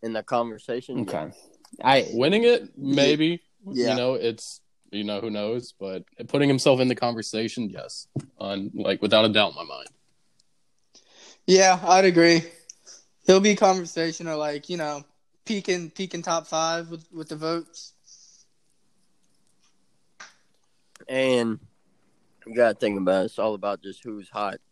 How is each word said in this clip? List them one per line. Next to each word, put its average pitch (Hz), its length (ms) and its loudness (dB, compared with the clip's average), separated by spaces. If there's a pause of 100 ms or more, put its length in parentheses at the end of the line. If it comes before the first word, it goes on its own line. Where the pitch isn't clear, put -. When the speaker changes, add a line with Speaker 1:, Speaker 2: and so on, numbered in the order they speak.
Speaker 1:
In 113 120 -8
the 107 100 -4
conversation, 120 760 -6
Speaker 2:
Okay. 87 260 -6
Speaker 1:
yes. - 80 -16 (480)
Speaker 2:
I 131 300 4
Speaker 3:
Winning 165 300 2
it, 240 200 4
Speaker 4:
Yeah. - 60 -18 (260)
Speaker 3:
maybe. 151 460 2 (240)
Speaker 4:
Yeah. 123 260 -2
Speaker 3:
You 110 60 0
know, 123 180 0
it's, 117 440 -6 (320)
you 104 120 -8
know, 104 180 -6
who 113 80 -8
knows? 107 500 -6
But 95 240 -10 (240)
putting 143 220 2
himself 135 320 4
in 127 80 2
the 123 60 0
conversation, 113 760 -4
yes. - 380 -16 (300)
On, 98 380 -6
like, 98 260 -2
without 107 240 4
a 110 40 4
doubt 104 220 2
in 69 40 -18
my 80 80 -12
mind. 69 240 -16 (1600)
Speaker 4:
Yeah, 185 360 6
I'd 185 220 6
agree. 170 380 6 (840)
He'll 190 140 8
be 202 160 4
conversation 170 720 0
of, 156 100 -6
like, 147 320 -6
you 175 80 -8
know, 147 260 -6 (420)
peaking, 185 460 -4
peaking 175 300 -10
top 165 260 -4
five 165 440 -4
with, 165 200 -16
with 156 180 -14
the 160 60 -10
votes. 160 580 -8 (3250)
Speaker 1:
And 127 520 0 (880)
you 110 80 -12
gotta 113 200 4
think 104 240 -2
about 92 240 2
it. - 20 -2
It's - 140 -10
all 107 140 0
about 101 280 -6
just 98 220 -16
who's 104 260 -14
hot. 101 260 -6 (160)